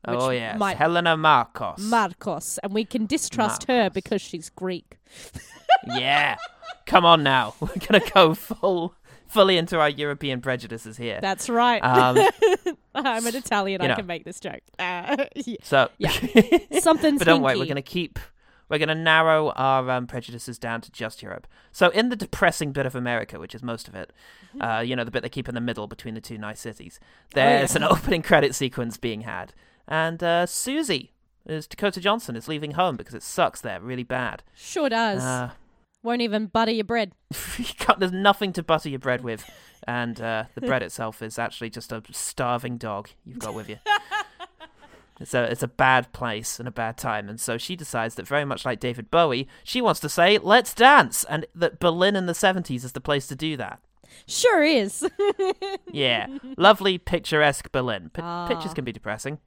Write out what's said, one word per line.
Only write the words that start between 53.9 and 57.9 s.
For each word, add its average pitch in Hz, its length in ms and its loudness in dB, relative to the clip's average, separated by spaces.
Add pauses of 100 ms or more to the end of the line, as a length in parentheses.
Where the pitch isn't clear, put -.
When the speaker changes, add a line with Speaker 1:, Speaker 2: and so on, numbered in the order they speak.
Speaker 2:
Sure 403 360 4
is. 277 440 2 (400)
<laughs> 392 440 -6
Speaker 1:
Yeah. 123 360 0 (300)
Lovely, 196 400 4
picturesque 151 760 0
Berlin. 110 400 -4